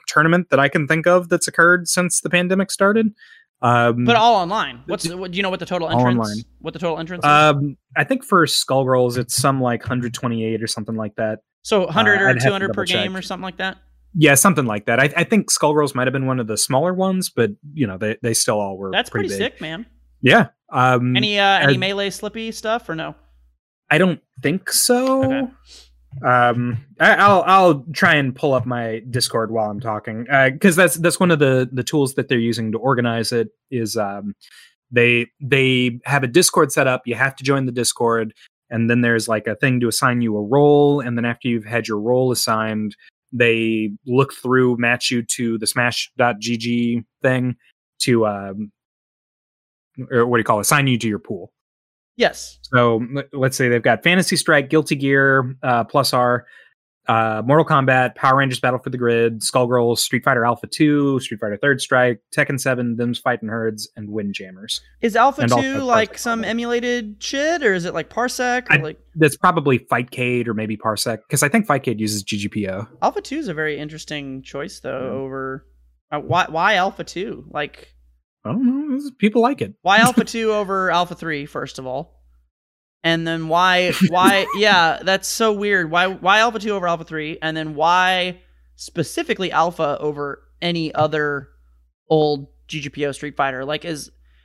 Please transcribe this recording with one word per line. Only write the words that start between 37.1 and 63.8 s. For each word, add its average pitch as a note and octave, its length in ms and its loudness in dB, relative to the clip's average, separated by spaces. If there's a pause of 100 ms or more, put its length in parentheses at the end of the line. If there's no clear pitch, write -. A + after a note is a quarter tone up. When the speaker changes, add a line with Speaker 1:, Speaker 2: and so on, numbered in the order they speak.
Speaker 1:
have C3+ 220 -2
to C3+ 80 -16
join C3+ 220 0
the B2+ 60 -4
Discord, A2+ 600 -2 (360)
and A2+ 200 0
then A#2+ 120 4
there's, A#2 260 2
like, G#2+ 180 -2
a A2 80 -4
thing B2+ 260 2
to A#2+ 80 2
assign A#2+ 320 0
you A2 160 0
a G#2 60 -2
role, C#3+ 580 4
and A#2+ 160 -6
then A#2 80 -2
after A#2+ 220 -6
you've A#2 180 -2
had A2 220 -4
your G#2+ 140 -4
role B2+ 320 2
assigned, A2 640 -2 (360)
they A2+ 600 0 (120)
look B2+ 300 0
through, B2 440 2
match A#2+ 340 0
you A#2+ 100 -2
to A2+ 360 -4
the G#2+ 100 -6
Smash A#2+ 480 -2
dot A#2+ 240 0
G A#2 160 -4
G A#2+ 480 -2 (180)
thing B2+ 320 0 (460)
to, A#2 260 2
um, G2+ 460 -8 (1400)
or A#2+ 160 4
what A#2+ 120 2
do - 20 4
you G#2+ 40 -2
call A2 140 2
it? G2+ 40 -2
Assign C#3 260 2
you B2 100 2
to A2 100 -4
your G2+ 120 -4
pool. F#2+ 320 -12 (640)
Speaker 2:
Yes. - 460 -2
Speaker 1:
So A#2+ 380 4 (160)
l-, C#3 60 -4 (100)
let's C3 240 0
say B2+ 120 2
they've A#2+ 140 2
got A#2 200 2
Fantasy F3+ 340 2
Strike, C#3+ 320 2
Guilty D#3 280 0
Gear, C3+ 680 2
uh, A#2+ 220 0
Plus C3+ 280 0
R, B2 320 0 (640)
uh, A2+ 340 0
Mortal D3+ 220 4
Kombat, C3 480 2
Power C3+ 220 4
Rangers C3+ 240 0
Battle B2+ 180 0
for - 120 -10
the C3 60 -6
Grid, A#2 440 0
Skullgirls, A#2+ 580 2
Street - 240 -2
Fighter B2 220 2
Alpha A#2+ 240 -2
two, C#3+ 500 2
Street B2 220 -8
Fighter G#2 200 -6
Third C#3 200 2
Strike, B2 400 2 (120)
Tekken C#3 280 -2
seven, B2 360 -2
Them's A#2+ 220 -2
Fighting A#2 300 -4
Herds, A2 480 -6